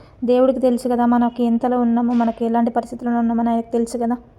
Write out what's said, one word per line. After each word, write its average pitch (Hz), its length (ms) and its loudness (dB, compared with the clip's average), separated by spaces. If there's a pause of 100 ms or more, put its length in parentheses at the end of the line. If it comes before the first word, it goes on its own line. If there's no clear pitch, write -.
(240)
దేవుడికి 254 440 2
తెలుసు 240 200 0
కదా 240 280 0
మనకి 240 280 0
ఎంతలో 240 380 0
ఉన్నామో, 240 320 0
మనకి 233 320 0
ఎలాంటి 233 320 0
పరిస్థితుల్లో 240 420 -4
ఉన్నామో 233 300 0
ఆయనకు 233 220 -4
తెలుసు 233 260 -2
కదా 233 200 -2 (220)